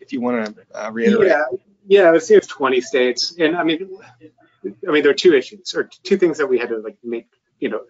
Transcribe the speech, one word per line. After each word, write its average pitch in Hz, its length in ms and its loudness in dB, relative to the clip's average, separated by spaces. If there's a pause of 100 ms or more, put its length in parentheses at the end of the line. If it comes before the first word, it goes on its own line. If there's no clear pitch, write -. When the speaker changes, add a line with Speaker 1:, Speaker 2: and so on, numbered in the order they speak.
Speaker 1:
if - 120 -18
you 131 80 -6
wanna, 117 340 -4 (200)
uh, 110 180 -10
reiterate. 208 360 2
Speaker 2:
Yeah, 151 160 2 (420)
yeah, 196 160 6
I 165 100 6
would 165 100 4
say 214 140 4
it's 180 100 4
twenty 131 340 -2
states. 123 580 -2
And 160 180 0
I 170 80 -4
mean, 185 340 -6 (680)
I - 260 -10
mean, 151 120 2
there 143 80 4
are 135 40 2
two 175 200 4
issues - 400 -4
or 165 100 -4 (180)
two 196 140 0
things 165 220 0
that 143 80 -2
we 127 120 0
had 117 120 -4
to, 113 80 -6
like, 107 240 -14
make, 117 240 -10 (340)
you 139 80 -6
know, 107 220 -8